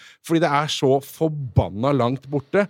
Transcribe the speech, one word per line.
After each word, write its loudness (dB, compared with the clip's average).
fordi 2
det 2
er 0
så 2
forbanna -2
langt 0
borte, 0